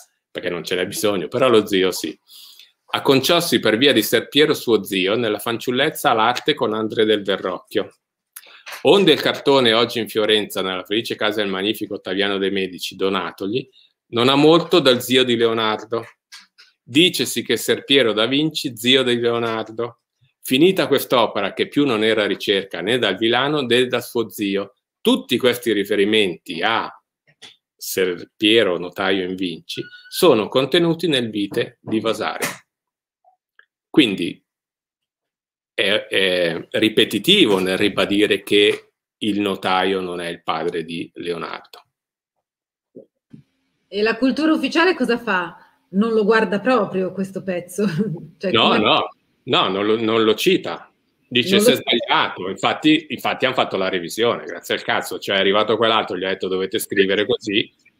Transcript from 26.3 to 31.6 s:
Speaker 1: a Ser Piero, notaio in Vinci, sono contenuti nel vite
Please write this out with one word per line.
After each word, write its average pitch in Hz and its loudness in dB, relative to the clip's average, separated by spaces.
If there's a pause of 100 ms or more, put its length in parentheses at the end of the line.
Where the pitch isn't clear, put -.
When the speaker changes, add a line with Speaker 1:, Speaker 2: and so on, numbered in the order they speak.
Speaker 1:
a 185 0 (880)
Ser - -4
Piero, 107 4
notaio 95 -2
in 92 -6
Vinci, 87 -8 (260)
sono 117 2
contenuti 165 0
nel 123 -2
vite 104 -6